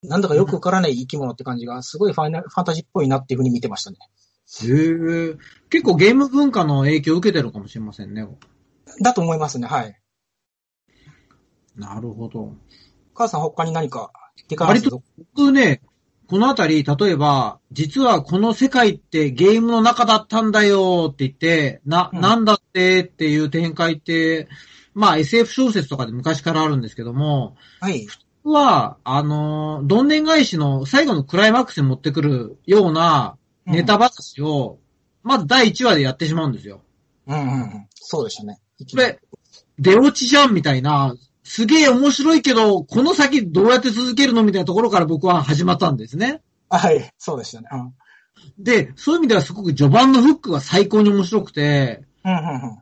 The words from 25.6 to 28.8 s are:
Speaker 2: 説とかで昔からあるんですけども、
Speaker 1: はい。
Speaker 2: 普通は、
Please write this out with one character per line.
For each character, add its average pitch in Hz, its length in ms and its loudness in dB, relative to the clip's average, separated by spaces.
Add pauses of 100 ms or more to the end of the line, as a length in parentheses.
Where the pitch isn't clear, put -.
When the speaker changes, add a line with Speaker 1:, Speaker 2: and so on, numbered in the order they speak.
Speaker 2:
説 170 160 -2
と 139 80 -8
か 127 100 -6
で 113 60 -12
昔 139 300 -4
か 165 100 -4
ら 156 120 0
あ 160 40 0
る 151 80 -2
ん 131 60 -2
で 110 80 -10
す - 80 -18
け 113 80 -12
ど 120 80 -10
も、 139 420 -2 (240)
Speaker 1:
は 190 120 -6
い。 123 140 -6
Speaker 2:
普 - 120 -20
通 - 60 -20 (260)
は、 240 560 2